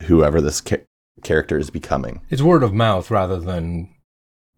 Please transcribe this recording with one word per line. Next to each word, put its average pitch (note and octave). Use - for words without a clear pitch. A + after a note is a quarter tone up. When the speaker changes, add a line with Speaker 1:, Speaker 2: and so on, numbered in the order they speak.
Speaker 1:
whoever D#2+
this D2
ca-, -
character D#2
is C#2
becoming. C2+
Speaker 2:
It's C#3
word D#3
of G#2
mouth G#2
rather F#2+
than E2+